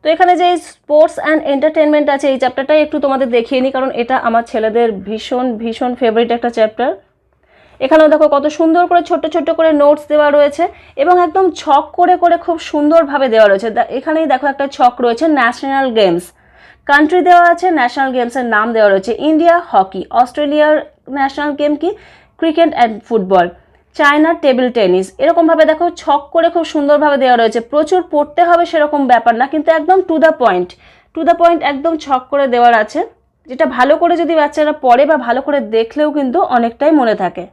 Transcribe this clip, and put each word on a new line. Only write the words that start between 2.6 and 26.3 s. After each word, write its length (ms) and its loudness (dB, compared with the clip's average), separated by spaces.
একটু 180 -8
তোমাদের 320 -2
দেখিয়ে 280 -2
নিই, 120 -2
কারণ 140 -2
এটা 140 -2
আমার 220 0
ছেলেদের 380 0
ভীষণ, 400 -6
ভীষণ 280 -4
ফেভারিট 360 0
একটা 220 -4
চ্যাপ্টার। 320 -2
এখানেও 280 4
দেখো 220 2
কত 100 0
সুন্দর 320 2
করে 100 4
ছোট্ট 140 -2
ছোট্ট 140 -2
করে 120 2
নোটস 320 2
দেওয়া 240 2
রয়েছে 280 0
এবং 120 2
একদম 180 0
ছক 240 0
করে 240 4
করে 140 2
খুব 100 -2
সুন্দরভাবে 640 0
দেওয়া 140 6
রয়েছে। 280 0
দে-, 220 -2
এখানেই 340 -4
দেখো 200 -2
একটা 140 -4
ছক 180 2
রয়েছে 200 0
ন্যাশনাল 500 -2
গেমস, 260 0
কান্ট্রি 380 2
দেওয়া 240 6
আছে, 140 -2
ন্যাশনাল 380 -2
গেমসের 380 -4
নাম 120 2
দেওয়া 140 4
রয়েছে 220 0
ইন্ডিয়া, 280 4
হকি, 320 -2
অস্ট্রেলিয়ার 540 0
ন্যাশনাল 340 -4
গেম 120 0
কি, 80 -2
ক্রিকেট 300 0
and 120 0
ফুটবল, 400 0
চায়না 320 2
টেবিল 320 2
টেনিস। 300 0
এরকমভাবে 480 2
দেখো 160 -2
ছক 200 -2